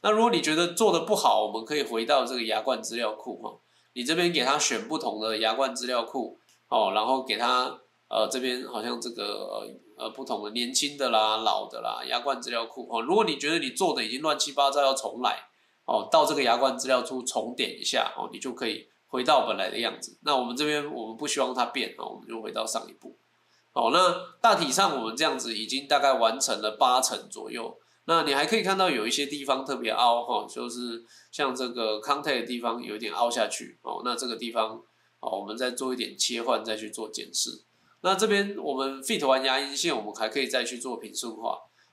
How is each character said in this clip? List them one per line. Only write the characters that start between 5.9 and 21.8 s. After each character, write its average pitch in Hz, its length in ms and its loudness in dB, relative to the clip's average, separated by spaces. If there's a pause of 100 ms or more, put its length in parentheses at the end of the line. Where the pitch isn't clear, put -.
库， 113 340 -8 (300)
哦， 107 260 2
然 107 100 2
后 127 200 0
给 104 120 -2
它， 127 440 0 (280)
呃， 110 200 2
这 131 100 -2
边 127 300 -4
好 120 140 -6
像 120 180 -4
这 120 100 -8
个， 104 340 -6 (520)
呃， 123 80 -10
呃， 113 60 -6
不 135 140 -12
同 117 180 -4
的 104 80 -6
年 120 240 -4
轻 143 240 -2
的 131 120 2
啦、 107 260 4
老 104 320 0
的 117 120 -10
啦、 117 240 -4
牙 123 140 -2
冠 123 240 -4
资 120 80 -8
料 117 160 -2
库， 117 240 -14
哦， 117 100 -2
如 135 140 0
果 214 100 6
你 147 140 0
觉 147 100 -2
得 165 120 2
你 135 100 -2
做 165 240 2
的 117 100 -2
已 110 60 -6
经 127 100 -4
乱 156 160 0
七 - 160 -2
八 139 180 4
糟 143 120 2
要 135 100 6
重 117 300 -4
来， 110 220 0 (420)
哦， 110 240 2
到 156 160 8
这 143 80 0
个 139 80 2
牙 120 140 4
冠 127 200 2
资 127 120 -6
料 127 140 4
库 131 200 -6
重 120 320 -4
点 - 260 -2
一 - 40 -12
下， - 320 0
哦， 101 160 -6
你 101 80 -12
就 131 120 -8
可 117 160 -4
以 - 200 -6 (180)
回 127 160 -4
到 127 240 4
本 107 100 0
来 95 140 -2
的 - 80 -6
样 117 220 -4
子。 - 220 -16
那 147 140 2
我 127 60 2
们 123 140 -6
这 147 80 0
边 151 280 -2
我 117 140 -8
们 113 100 -10
不 113 120 -6
希 - 100 -2
望 127 160 0
它 123 120 0
变， - 300 -4